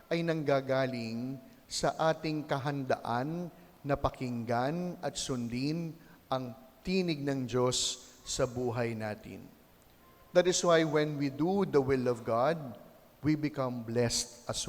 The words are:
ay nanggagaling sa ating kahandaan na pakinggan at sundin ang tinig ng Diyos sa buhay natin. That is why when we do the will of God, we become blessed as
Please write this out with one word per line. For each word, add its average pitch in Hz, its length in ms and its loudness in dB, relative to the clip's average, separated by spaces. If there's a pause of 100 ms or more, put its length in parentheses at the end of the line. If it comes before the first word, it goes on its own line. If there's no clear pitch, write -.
ay 170 160 0
nanggagaling 131 1120 0 (320)
sa - 320 -2
ating 156 480 0
kahandaan 139 1040 -2 (320)
na 139 160 0
pakinggan 127 1040 -2
at - 160 -6
sundin 135 720 -4 (400)
ang 127 240 -4 (320)
tinig 175 400 0
ng 139 160 0
Diyos 123 640 0 (160)
sa - 240 -2
buhay 120 480 -2
natin. 104 480 -8 (880)
That 180 160 6
is 180 160 2
why 165 240 6
when 151 320 2
we 139 160 0
do 185 320 2
the 139 160 4
will 127 240 2
of 120 160 0
God, 120 320 2 (640)
we 151 160 2
become 131 480 -2
blessed 117 640 0
as - 220 -4